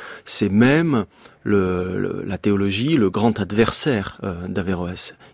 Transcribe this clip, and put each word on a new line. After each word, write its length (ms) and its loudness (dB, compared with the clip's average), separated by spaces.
C'est 240 0
même 560 4
le, 580 0
le, 260 -4
la 120 -6
théologie, 580 0
le 140 4
grand 300 0
adversaire, 840 0
euh, 260 -8
d'Averroès. 680 -4